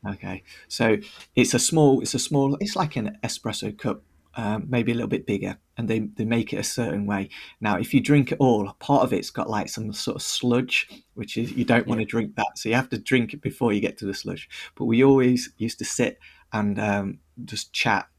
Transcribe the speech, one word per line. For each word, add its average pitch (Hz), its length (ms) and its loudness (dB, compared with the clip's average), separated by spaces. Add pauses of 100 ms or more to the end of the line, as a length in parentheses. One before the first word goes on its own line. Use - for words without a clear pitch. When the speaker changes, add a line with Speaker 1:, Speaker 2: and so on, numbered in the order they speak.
Speaker 1:
Okay, 95 340 -10 (260)
so 113 280 2 (400)
it's 127 160 4
a 120 60 2
small, 143 420 4
it's - 140 -6
a 139 40 0
small, 139 420 0
it's 202 160 -2
like 170 200 -2
an 104 260 -6
espresso 107 540 -6
cup. - 260 -4 (340)
Um, 107 320 -4
maybe 120 240 2
a - 20 2
little 113 140 -2
bit - 180 -2
bigger, 98 320 -2 (180)
and 113 120 -4
they, 113 100 2
they 107 260 -4
make 113 280 0
it 98 60 -6
a 98 40 -4
certain 104 420 -2
way. 101 260 -2 (300)
Now, 104 180 0
if 113 140 -4
you 135 80 6
drink 143 300 4
it - 80 -4
all, 113 400 4
part 143 240 2
of 123 100 2
it's - 160 -2
got, - 220 -6
like, 107 180 -2
some 110 240 -8
sort - 220 -6
of - 80 -8
sludge, - 640 0 (280)
which - 220 -8
is, 117 140 -2
you 123 140 -2
don't 117 240 4
wanna 113 140 0
Speaker 2:
Yeah. 104 80 -2
Speaker 1:
drink 113 260 -2
that, 104 200 -2
so - 120 -6
you 113 80 2
have 131 140 0
to 120 80 -4
drink 120 360 0
it - 80 -14
before - 300 0
you 104 80 2
get - 180 -4
to 104 80 -8
the 98 80 -4
sludge. - 340 -10 (280)
But - 80 -6
we 117 180 4
always 127 560 6
used 110 220 -6
to 117 40 -6
sit - 360 -2 (320)
and, 104 260 0
um, 101 400 -2 (260)
just - 280 -10
chat - 360 0 (100)